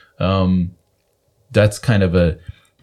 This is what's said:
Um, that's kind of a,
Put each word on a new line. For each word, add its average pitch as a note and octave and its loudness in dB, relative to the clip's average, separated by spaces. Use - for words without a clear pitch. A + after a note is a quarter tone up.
Um, F#2 -2
that's G#2 2
kind G2+ 0
of F2 -2
a, F2 2